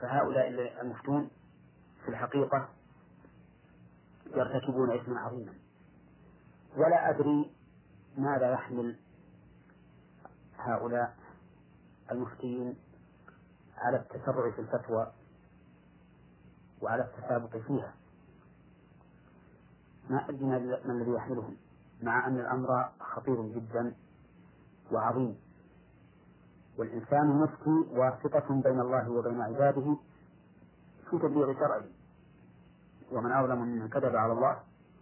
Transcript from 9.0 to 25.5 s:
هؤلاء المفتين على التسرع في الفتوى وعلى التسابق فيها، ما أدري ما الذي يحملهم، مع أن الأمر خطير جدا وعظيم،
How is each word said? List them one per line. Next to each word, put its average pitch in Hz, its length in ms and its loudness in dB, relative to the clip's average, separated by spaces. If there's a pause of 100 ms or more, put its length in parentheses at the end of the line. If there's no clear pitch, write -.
هؤلاء 120 580 -4 (960)
المفتين 123 680 -6 (1000)
على 127 180 0
التسرع 127 540 -2
في 113 100 -8
الفتوى 113 520 -2 (1700)
وعلى 113 220 0
التسابق 117 520 -4
فيها، 113 380 -4 (2250)
ما - 180 0
أدري 139 160 -6 (400)
ما 131 80 -4
الذي 120 180 -2
يحملهم، 113 460 -4 (460)
مع 117 240 2
أن 131 140 0
الأمر 127 480 0 (120)
خطير 123 420 -4
جدا 117 520 -4 (1000)
وعظيم، 113 440 0 (1400)